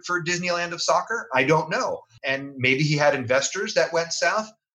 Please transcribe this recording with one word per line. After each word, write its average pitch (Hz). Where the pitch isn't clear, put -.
for 175
Disneyland 175
of 170
soccer. 180
I 131
don't 156
know. 214
And 139
maybe 131
he 151
had 147
investors 139
that 165
went 165
south. 208